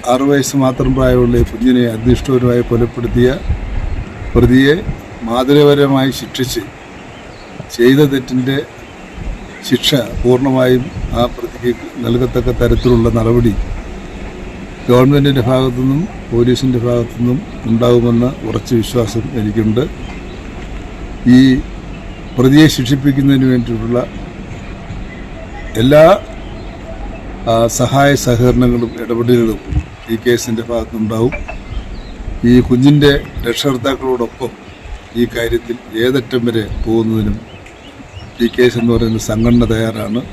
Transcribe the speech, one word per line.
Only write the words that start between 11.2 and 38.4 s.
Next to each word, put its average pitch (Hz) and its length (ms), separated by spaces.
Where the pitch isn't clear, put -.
പ്രതിക്ക് 117 500
നൽകത്തക്ക 120 460
തരത്തിലുള്ള 117 560
നടപടി 117 360
ഗവൺമെൻറ്റിൻ്റെ 135 640
ഭാഗത്തുനിന്നും 131 500
പോലീസിൻ്റെ 123 540
ഭാഗത്തുനിന്നും 120 520
ഉണ്ടാകുമെന്ന 120 560
ഉറച്ച 110 200
വിശ്വാസം 113 420
എനിക്കുണ്ട്. 107 440
ഈ 131 40
പ്രതിയെ 139 380
ശിക്ഷിപ്പിക്കുന്നതിന് 135 800
വേണ്ടിയിട്ടുള്ള 117 460
എല്ലാ, 147 220
ആ, 113 40
സഹായ 139 320
സഹകരണങ്ങളും 120 680
ഇടപെടലുകളും 117 560
ഈ 113 140
കേസിൻ്റെ 117 460
ഭാഗത്തുനിന്നുണ്ടാവും. 113 640
ഈ - 20
കുഞ്ഞിൻ്റെ 143 420
രക്ഷകർത്താക്കളോടൊപ്പം 127 1080
ഈ 120 40
കാര്യത്തിൽ 117 400
ഏതറ്റം 127 440
വരെ 113 160
പോകുന്നതിനും 110 520